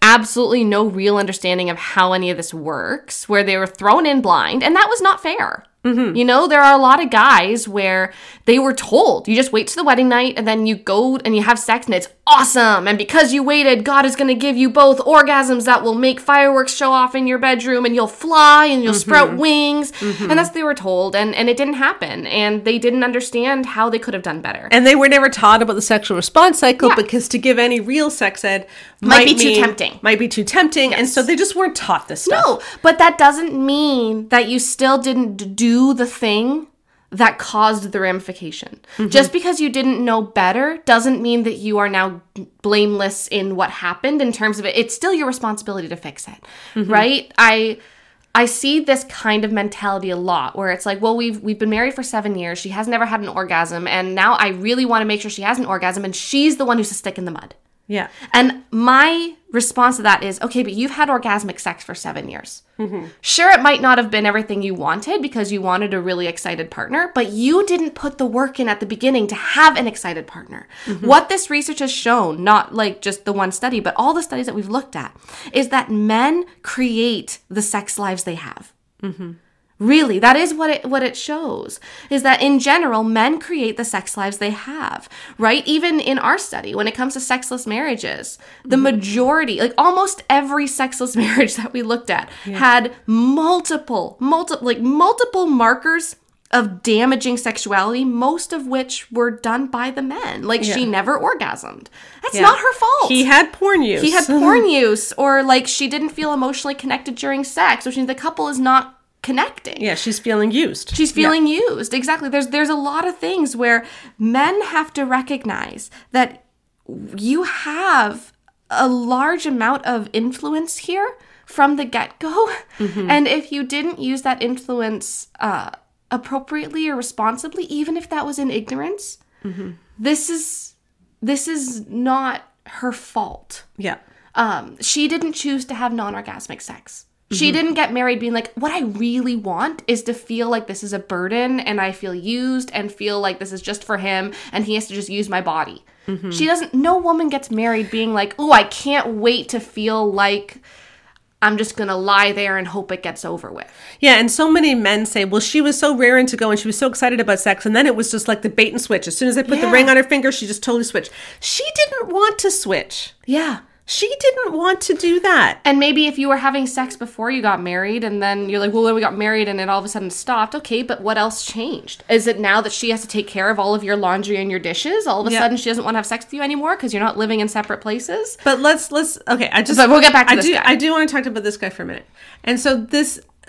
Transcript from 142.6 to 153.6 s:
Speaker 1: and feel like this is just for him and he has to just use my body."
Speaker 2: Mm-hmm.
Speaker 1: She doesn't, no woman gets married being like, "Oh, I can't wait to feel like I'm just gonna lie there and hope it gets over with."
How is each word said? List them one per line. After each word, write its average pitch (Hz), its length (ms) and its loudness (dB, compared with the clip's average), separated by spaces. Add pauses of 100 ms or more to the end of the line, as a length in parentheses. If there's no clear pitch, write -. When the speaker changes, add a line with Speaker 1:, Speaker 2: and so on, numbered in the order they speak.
Speaker 1:
and 208 180 -6
feel 202 280 -6
like 190 180 -4
this 190 160 -12
is 185 80 -12
just 202 220 -10
for 208 120 -4
him 190 380 -6 (180)
and 208 140 -4
he 214 80 -4
has 214 140 -4
to 196 60 -14
just 202 140 -10
use 202 220 -6
my 185 100 -2
body." 160 420 -6 (240)
Speaker 2:
Mm-hmm. 185 240 -8
Speaker 1:
She 175 140 -2
doesn't, 330 300 -2
no 330 240 2
woman 330 320 0
gets 277 200 -6
married 220 400 -2
being 220 220 -4
like, 202 260 -4
"Oh, 294 140 0
I 214 120 4
can't 277 500 -4
wait 233 340 -2
to 233 120 -6
feel 220 520 -4
like 202 480 -4 (800)
I'm 214 160 2
just 214 200 -4
gonna 196 200 -4
lie 202 360 2
there 196 260 -2
and 180 100 -6
hope 190 240 -8
it 185 100 -10
gets 165 220 -10
over 170 260 -10
with." - 160 -16 (320)